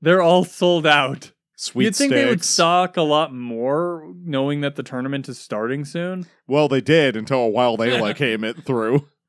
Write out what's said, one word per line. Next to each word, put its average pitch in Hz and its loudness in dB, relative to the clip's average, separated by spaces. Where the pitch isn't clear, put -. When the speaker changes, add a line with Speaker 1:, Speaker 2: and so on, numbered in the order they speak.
Speaker 1:
they're 175 4
all 175 6
sold 175 0
out. 139 2
Speaker 2:
Sweet - -2
Speaker 1:
You'd 214 0
think 277 0
they 262 2
would 214 0
Speaker 2:
sticks. - -4
Speaker 1:
stock 175 2
a 170 2
lot 151 0
more, 143 -6
knowing 147 -2
that 143 -4
the 139 -8
tournament 135 -8
is 127 -14
starting 123 -6
soon. 175 -8
Speaker 2:
Well, 147 2
they 135 0
did 147 4
until 113 -2
a 117 2
wild 113 0
Speaker 3:
<laughs> - -
Speaker 2:
Ayla 113 0
came 110 -2
it 117 -8
through. 127 0